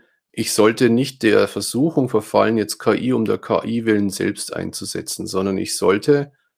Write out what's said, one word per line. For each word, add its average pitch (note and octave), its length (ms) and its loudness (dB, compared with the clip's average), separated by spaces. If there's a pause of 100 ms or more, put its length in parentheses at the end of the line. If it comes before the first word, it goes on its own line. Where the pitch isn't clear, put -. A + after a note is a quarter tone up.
(300)
ich - 220 -4
sollte A2+ 380 4
nicht A#2+ 340 0
der G2+ 240 4
Versuchung C3 600 -2
verfallen, A2 480 0
jetzt - 220 -4
K A2 160 2
I B2 200 -2
um A2+ 100 0
der G#2 140 -2
K - 260 -2
I A2+ 200 -4
willen G#2 240 2
selbst G2 460 -6
einzusetzen, - 720 -8
sondern F#2+ 320 -2
ich - 180 -6
sollte C#3+ 540 2 (260)